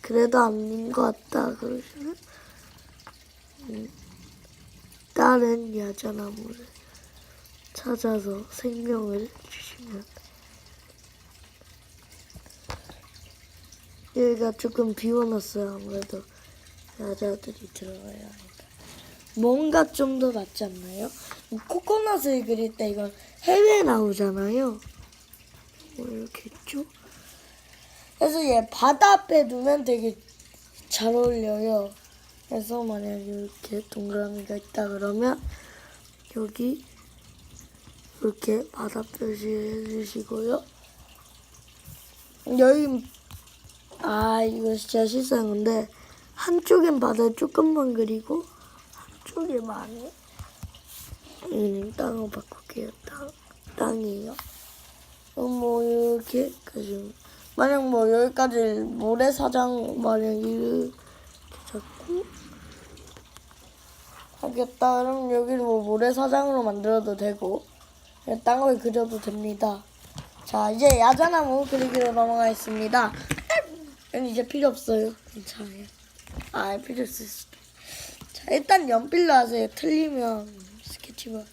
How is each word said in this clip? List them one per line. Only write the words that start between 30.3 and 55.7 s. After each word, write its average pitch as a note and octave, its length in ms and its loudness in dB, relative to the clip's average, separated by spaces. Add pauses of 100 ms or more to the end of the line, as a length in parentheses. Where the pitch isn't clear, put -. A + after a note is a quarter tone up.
잘 A3+ 260 0
어울려요. A3 760 0 (580)
그래서 A3+ 340 -4
만약 G#3 380 -6
이렇게 G3+ 600 -8 (100)
동그라미가 G#3 640 -6
있다 G3+ 320 -6
그러면 G3+ 520 -2 (960)
여기 A#3+ 480 -4 (1400)
이렇게 A3 500 -2
바다 G#3+ 320 -8
표시를 G#3+ 840 -6
해주시고요. A3 800 -4 (1900)
여기, C4 480 6 (920)
아, A3 420 2
이거 A3+ 320 0
진짜 A3+ 320 0
실수한 B3 420 0
건데 A3 380 0 (480)
한쪽엔 E4+ 640 4
바다를 A#3 380 2
조금만 D#4 580 2
그리고 A3+ 500 -2 (920)
한쪽에 E4 220 -2
많이, A3+ 500 -12 (1400)
음, G#3 440 -2
땅을 A3+ 340 -4
바꿀게요. - 600 -14 (160)
땅, C#4+ 240 -14 (460)
땅이에요. A3 580 -4 (1000)
그럼 B3 180 -2
뭐 A#3+ 300 0